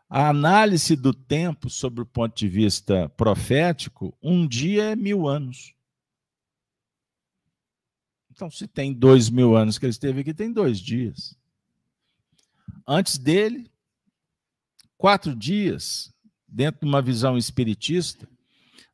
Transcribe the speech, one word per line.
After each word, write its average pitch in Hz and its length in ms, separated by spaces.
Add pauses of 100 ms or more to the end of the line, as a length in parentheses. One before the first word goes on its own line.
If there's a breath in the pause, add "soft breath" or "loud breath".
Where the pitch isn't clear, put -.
a 143 200
análise 170 680
do 131 180
tempo, 151 560
sob 120 320
o 117 60
ponto 117 300
de 104 120
vista 95 640
profético, 131 1120
um 170 240
dia 160 380
é 220 120
mil 202 300
anos. 139 480 (2500)
Então, 175 200
se - 180
tem 139 240
dois 127 360
mil 120 280
anos 110 220
que 135 80
ele 123 40
esteve 135 300
aqui, 143 120
tem 214 200
dois 156 260
dias. 113 580 (1500 loud breath)
Antes 151 320
dele, 208 520 (1300)
quatro 190 380
dias, 139 800 (320)
dentro 135 360
de 151 40
uma 139 160
visão 127 340
espiritista, 123 920 (640 soft breath)